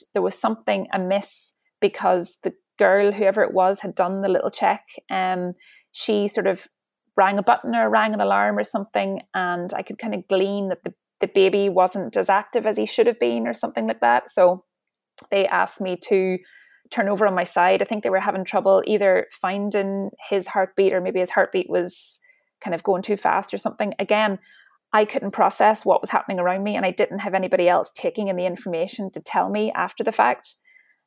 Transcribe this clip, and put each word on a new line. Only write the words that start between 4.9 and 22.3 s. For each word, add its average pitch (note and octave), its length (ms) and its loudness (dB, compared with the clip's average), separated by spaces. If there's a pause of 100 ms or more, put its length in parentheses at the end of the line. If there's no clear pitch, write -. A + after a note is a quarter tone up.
Um, F#3 440 -2 (380)
she G#3 360 -2
sort G3 200 -2
of - 200 -2 (500)
rang G3 200 4
a G3+ 60 -2
button A#3+ 320 2
or A3+ 140 2
rang G#3+ 240 2
an G#3 80 -2
alarm G3+ 360 2
or G#3 60 -2
something. G3 580 -4 (120)
And F3+ 400 -4
I - 80 -6
could - 160 -12
kind A3 160 -8
of F#3+ 140 -10
glean G3 420 0
that F3 140 -6
the, - 100 -8 (280)
the F#3+ 120 2
baby G3 360 4
wasn't F#3 480 0
as F#3+ 120 0
active G#3+ 360 0
as G#3+ 120 0
he G#3+ 80 -2
should A3 220 2
have A3+ 120 0
been A#3+ 280 -2
or A#3+ 60 -4
something A3+ 340 -6
like A3 140 -6
that. A#3+ 280 2
So F#3 360 2 (680)
they G3 160 2
asked F#3 320 -2
me F#3 180 -4 (100)
to F#3+ 300 2 (540)
turn G3+ 160 -2
over G3+ 180 2
on G3 80 2
my F3+ 120 0
side. F#3 360 2
I G3+ 40 0
think G#3+ 180 -6
they A#3 60 -2
were F#3+ 100 2
having F#3+ 240 -2
trouble F#3+ 420 2
either F#3+ 420 2 (140)
finding G3 680 -4 (180)
his F#3+ 180 -2
heartbeat F#3+ 460 0
or F#3 80 2
maybe F#3 180 -2
his F3+ 120 -2
heartbeat - 380 0
was - 500 -4 (420)